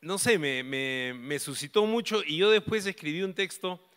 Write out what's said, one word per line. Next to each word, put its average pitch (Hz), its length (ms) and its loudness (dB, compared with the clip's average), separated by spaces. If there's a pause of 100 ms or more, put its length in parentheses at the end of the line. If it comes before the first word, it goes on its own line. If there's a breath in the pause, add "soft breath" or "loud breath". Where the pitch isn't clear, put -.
no 185 160 -4
sé, 202 200 4
me, 135 240 0
me, 131 520 -2
me 135 240 -6
suscitó 147 480 0
mucho 220 380 0
y 151 120 -4
yo 202 140 4
después 214 360 2
escribí 165 360 -4
un 190 120 -4
texto, 185 460 -4 (160 soft breath)